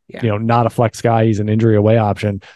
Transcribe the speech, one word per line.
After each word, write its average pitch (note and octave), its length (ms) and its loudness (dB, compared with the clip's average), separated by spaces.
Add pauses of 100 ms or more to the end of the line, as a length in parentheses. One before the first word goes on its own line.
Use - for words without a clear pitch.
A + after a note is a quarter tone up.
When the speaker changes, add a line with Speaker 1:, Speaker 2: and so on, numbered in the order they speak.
Speaker 1:
Yeah. - 140 -14
Speaker 2:
you A2+ 60 0
know, G#2 80 -4
not A2+ 280 0
a A2+ 40 0
flex - 320 -2
guy, A2+ 240 2
he's G#2+ 140 0
an G#2 80 -4
injury A2 300 2
away G#2+ 200 4
option G2+ 440 -2 (140)